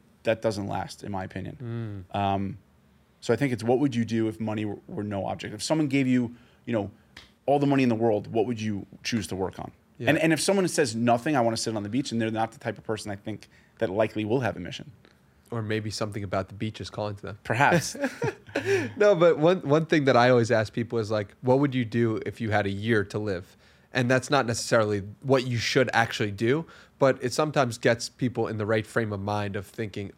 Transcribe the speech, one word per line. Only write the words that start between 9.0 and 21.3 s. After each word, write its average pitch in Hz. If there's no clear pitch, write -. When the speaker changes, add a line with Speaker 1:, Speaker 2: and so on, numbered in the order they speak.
Speaker 1:
choose 104
to 95
work 92
on? -
Speaker 2:
Yeah. 120
Speaker 1:
And, 156
and 160
if 147
someone 196
says 127
nothing, 120
"I 123
wanna 113
sit 110
on 104
the 101
beach," 131
and 117
they're 110
not 110
the -
type 110
of -
person 107
I 101
think 101
that 107
likely 107
will 123
have 95
a 92
mission. -
Speaker 2:
Or 117
maybe 107
something 104
about 95
the -
beach 110
is 92
calling 104
to -
them. 98
Speaker 1:
Perhaps. 131
Speaker 2:
<laughs> 277
No, 208
but 170
one, 170
one 151
thing 151
that 123
I 123
always 117
ask 110
people 117
is, 110
like, 107